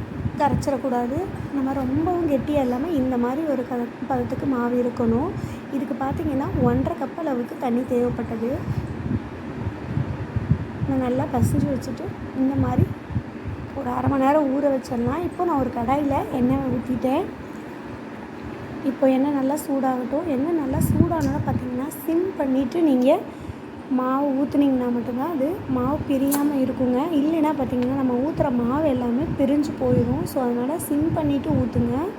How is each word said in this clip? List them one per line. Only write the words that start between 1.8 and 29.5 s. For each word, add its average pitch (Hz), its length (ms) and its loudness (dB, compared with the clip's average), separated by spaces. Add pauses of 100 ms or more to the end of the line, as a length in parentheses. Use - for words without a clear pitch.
ரொம்பவும் 330 520 0
கெட்டியா 285 340 2
இல்லாம 262 320 0
இந்த 254 260 2
மாதிரி 269 160 -2 (140)
ஒரு 247 160 -2
கத-, 240 260 -4 (140)
பதத்துக்கு 254 420 -2
மாவு 240 300 0
இருக்கணும். 240 500 2 (460)
இதுக்கு 247 240 -4
பார்த்தீங்கன்னா 285 460 -2 (200)
ஒன்றரை 269 320 0
கப் 262 240 -6
அளவுக்கு 247 400 -2
தண்ணி 247 180 0 (120)
தேவைப்பட்டது. 233 560 0 (2250)
நான் 262 200 0
நல்லா 262 280 0
பசைஞ்சு 285 380 2
வச்சுட்டு 262 340 -6 (360)
இந்த 269 120 2 (120)
மாதிரி 247 180 2 (960)
ஒரு 254 180 -4
அரை 254 140 0
மணி 269 120 2
நேரம் 285 300 4
ஊற 285 180 2
வச்சிடலாம். 254 540 0
இப்போ 339 220 -4
நான் 294 160 2
ஒரு 233 120 0
கடாயில 269 400 0 (220)
எண்ணெய் 262 280 2 (100)
ஊத்திட்டேன். 254 500 0 (1600)
இப்போ 269 160 2 (100)
எண்ணெய் 285 220 2
நல்லா 269 180 2 (100)
சூடாகட்டும். 262 680 0
எண்ணெய் 311 280 2
நல்லா 262 260 0
சூடானோட 302 580 2
பார்த்தீங்கன்னா 254 420 -2 (160)
சிம் 330 220 0 (140)
பண்ணிட்டு 269 400 2 (100)
நீங்க 254 200 6 (880)
மாவு 262 280 2 (120)
ஊத்துனீங்கன்னா 269 560 4
மட்டும்தான் 247 400 -2
அது 262 120 2 (300)
மாவு 262 200 2 (120)
பிரியாம 285 560 2
இருக்குங்க. 247 340 2 (200)
இல்லைன்னா 311 400 2
பார்த்தீங்கன்னா 247 420 0
நம்ம 247 140 2 (120)
ஊத்துற 311 220 0 (120)
மாவு 277 340 2
எல்லாமே 240 300 2 (140)
பிரிஞ்சு 285 420 2